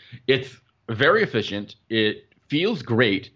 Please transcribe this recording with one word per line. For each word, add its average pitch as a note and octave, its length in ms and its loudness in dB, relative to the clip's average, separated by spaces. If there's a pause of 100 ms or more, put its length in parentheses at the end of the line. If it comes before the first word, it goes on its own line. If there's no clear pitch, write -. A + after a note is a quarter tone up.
(260)
It's C3 280 0 (360)
very D3 320 2
efficient. G#2 540 -4 (120)
It G#2+ 380 0 (220)
feels E3+ 340 -2
great, A2 540 0